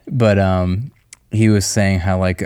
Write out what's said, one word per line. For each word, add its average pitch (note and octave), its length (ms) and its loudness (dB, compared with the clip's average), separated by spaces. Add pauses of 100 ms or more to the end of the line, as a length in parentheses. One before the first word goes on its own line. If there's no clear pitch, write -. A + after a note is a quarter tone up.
But, A2 300 2
um, F#2 520 0 (400)
he A2 180 2
was G#2 160 2
saying G2 360 0
how, F#2 180 -2
like, F#2 280 -2